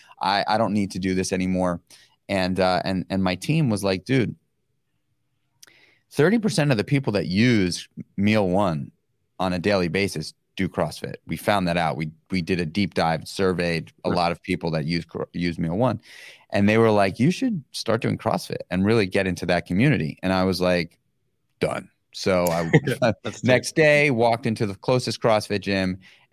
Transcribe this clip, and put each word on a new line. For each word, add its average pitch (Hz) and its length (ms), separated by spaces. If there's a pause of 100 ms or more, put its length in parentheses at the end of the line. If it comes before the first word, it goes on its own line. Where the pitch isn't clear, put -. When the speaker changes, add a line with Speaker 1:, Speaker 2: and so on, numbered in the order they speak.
(200)
Speaker 1:
I, 98 280
I 107 100
don't 107 160
need 101 160
to 101 80
do 92 160
this 92 180
anymore." 92 480 (480)
And, 95 300
uh, 92 260
and, 92 240
and 95 140
my 92 140
team 156 340
was 101 140
like, 95 200
"Dude, 127 300 (1800)
thirty 180 280
percent 156 340
of 117 40
the 101 80
people 139 280
that 98 140
use 101 640 (280)
Meal 104 320
One 87 420 (480)
on 90 140
a 92 60
daily 92 300
basis 90 460 (200)
do 95 140
CrossFit. - 460 (120)
We 80 120
found 101 280
that 85 120
out. 78 180
We, 78 140 (200)
we 92 120
did 85 180
a 87 60
deep 92 260
dive, 82 340
surveyed 87 640 (140)
a 87 60
Speaker 2:
Right. 87 60
Speaker 1:
lot 87 160
of 85 100
people 82 300
that 78 120
use 82 220
cro-, - 260
use 87 260
Meal 85 200
One, 123 200 (520)
and 101 180
they 107 80
were 113 140
like, 101 280
'You 131 120
should 202 420
start 110 300
doing 107 160
CrossFit - 400 (120)
and 92 140
really 107 220
get 95 200
into 90 200
that 87 200
community.'" 92 560
And 92 100
I 92 120
was 92 160
like, 87 380 (600)
"Done." - 280 (260)
So 90 300
I 85 260 (440)
Speaker 2:
<laughs> - 0 (100)
That's - 200
Speaker 1:
<laughs> - 0
next 123 260
Speaker 2:
it. - 60
Speaker 1:
day 147 340
walked 117 340
into 113 220
the 98 80
closest 127 480
CrossFit 107 400
gym, 95 360 (340)